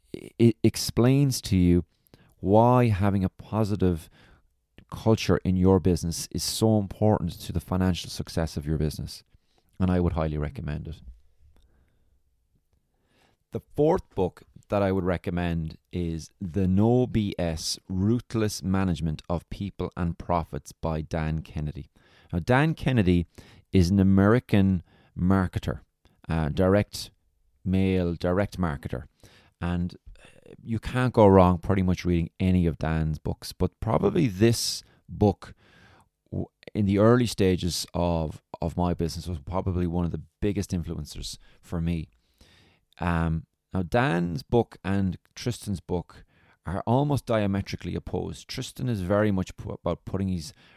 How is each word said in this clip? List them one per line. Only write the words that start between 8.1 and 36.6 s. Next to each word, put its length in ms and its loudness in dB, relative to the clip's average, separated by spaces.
success 440 -6
of 120 -6
your 100 -2
business. 460 -6
And 100 2
I 100 2
would 140 2
highly 240 -2
recommend 500 -8
it. 100 -12
The 100 -8
fourth 380 0
book 300 -4
that 140 0
I 80 2
would 120 0
recommend 760 -4
is 380 -6
The 280 -2
No 380 4
B 320 -2
S 400 -4
Ruthless 760 -2
Management 640 -2
of 200 -4
People 480 -8
and 200 -2
Profits 540 -4
by 300 -4
Dan 400 -4
Kennedy. 480 -10
Now, 80 -2
Dan 340 2
Kennedy 540 2
is 180 4
an 100 4
American 840 4
marketer, 600 -2
uh, 200 -2
direct 640 0
mail, 480 0
direct 460 -2
marketer. 440 -4
And 340 -4
you 180 -6
can't 340 -2
go 140 8
wrong 300 10
pretty 260 0
much 220 0
reading 240 0
any 260 2
of 120 0
Dan's 420 -2
books, 340 -10
but 260 -4
probably 480 2
this 560 0
book 460 0
w-, 160 -8